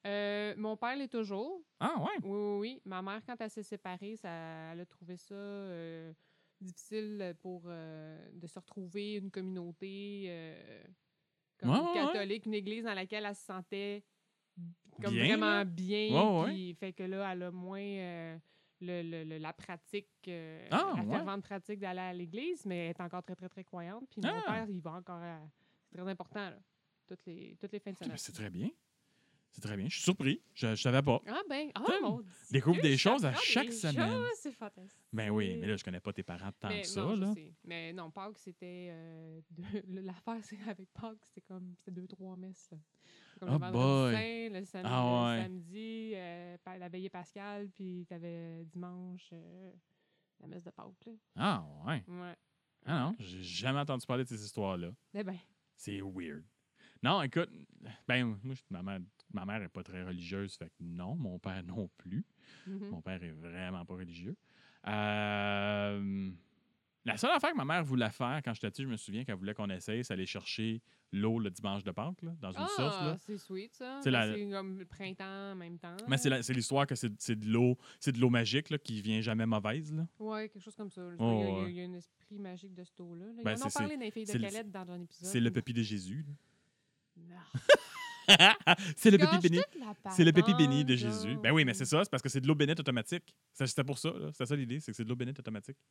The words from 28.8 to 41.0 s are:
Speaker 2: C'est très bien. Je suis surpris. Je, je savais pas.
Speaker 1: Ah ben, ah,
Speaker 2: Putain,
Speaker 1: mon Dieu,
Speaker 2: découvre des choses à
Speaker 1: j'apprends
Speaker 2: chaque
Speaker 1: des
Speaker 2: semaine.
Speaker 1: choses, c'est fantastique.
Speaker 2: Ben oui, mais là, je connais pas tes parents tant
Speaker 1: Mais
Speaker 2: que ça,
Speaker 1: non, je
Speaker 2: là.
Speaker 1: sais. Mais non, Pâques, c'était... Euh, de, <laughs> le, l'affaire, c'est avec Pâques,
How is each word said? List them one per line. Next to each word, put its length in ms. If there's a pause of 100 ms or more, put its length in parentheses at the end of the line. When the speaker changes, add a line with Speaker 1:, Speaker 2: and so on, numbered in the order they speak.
Speaker 2:
C'est 60
très 160
bien. 100
Je 60
suis 100
surpris. 380 (140)
Je, 200
je 60
savais 220
pas. 240
Speaker 1:
Ah 200
ben, 280
ah, 100
Speaker 2:
Putain, 160
Speaker 1:
mon 200
Dieu, 100 (180)
Speaker 2:
découvre 320
des 160
choses 260
à 60
Speaker 1:
j'apprends 160
Speaker 2:
chaque 220
Speaker 1:
des 40
Speaker 2:
semaine. 400
Speaker 1:
choses, 160 (120)
c'est 120
fantastique. 600
Speaker 2:
Ben 160
oui, 320
mais 60
là, 80
je 80
connais 160
pas 120
tes 120
parents 260 (100)
tant 100
Speaker 1:
Mais 120
Speaker 2:
que 60
ça, 160
Speaker 1:
non, 120
je 60
Speaker 2:
là. 140
Speaker 1:
sais. 180 (100)
Mais 300
non, 160
Pâques, 300
c'était... 520
Euh, 500 (100)
de, 120
<laughs> 260
le, 120
l'affaire, 420
c'est 140 (100)
avec 260
Pâques, 340